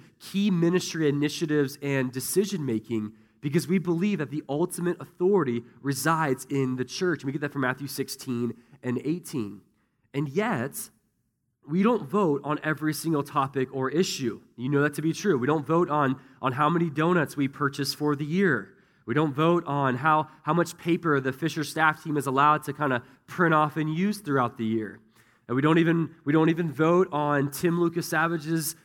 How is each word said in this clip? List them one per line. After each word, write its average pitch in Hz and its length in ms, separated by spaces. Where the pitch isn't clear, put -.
key 202 320
ministry 170 580
initiatives 147 720
and 135 300
decision-making 127 1000
because 143 260
we 185 100
believe 175 420
that 131 120
the 147 160
ultimate 175 540
authority 156 640
resides 139 680
in 135 280
the 127 80
church. 175 360
And 135 40
we 139 60
get 143 100
that 143 100
from 143 100
Matthew 131 260
sixteen 123 680
and 123 220
eighteen. 127 580
And 143 160
yet, 147 600
we 170 160
don't 226 200
vote 147 400
on 147 200
every 151 300
single 151 280
topic 135 500
or 131 200
issue. 139 480
You 127 140
know 143 120
that 147 140
to 160 60
be 160 120
true. 165 240
We 120 80
don't 147 200
vote 165 240
on, 139 300
on 131 120
how 147 160
many 170 200
donuts 156 460
we 139 120
purchase 139 460
for 147 220
the 147 100
year. 151 460
We 113 80
don't 147 220
vote 165 320
on 139 300
how, 156 320
how 151 120
much 170 260
paper 165 400
the 131 120
Fisher 156 320
staff 156 400
team 151 140
is 139 80
allowed 143 380
to 143 100
kinda 135 300
print 165 260
off 151 240
and 156 160
use 202 240
throughout 135 400
the 113 80
year. 110 340
And 120 80
we 135 60
don't 156 160
even, 165 320
we 143 100
don't 160 160
even 160 220
vote 170 400
on 147 400
Tim 170 280
Lucas 170 280
Savage's 160 760